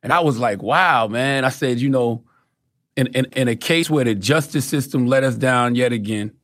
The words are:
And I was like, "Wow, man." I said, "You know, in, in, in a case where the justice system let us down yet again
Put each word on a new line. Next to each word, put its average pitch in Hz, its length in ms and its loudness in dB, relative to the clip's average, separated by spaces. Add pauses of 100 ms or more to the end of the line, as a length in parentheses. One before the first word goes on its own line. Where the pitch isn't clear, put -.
And 131 100 -2
I 175 80 2
was 143 180 0
like, 110 220 -2
"Wow, 135 460 2
man." 131 360 -2
I 131 60 0
said, 127 300 -2
"You 139 100 0
know, 120 340 0 (720)
in, 131 120 0
in, 131 260 -2
in 127 160 0
a 117 60 0
case 165 340 0
where 147 160 2
the 113 100 2
justice 139 500 0
system 135 420 -2
let 135 180 4
us 123 100 0
down 123 400 2
yet 123 160 2
again 104 400 -4 (120)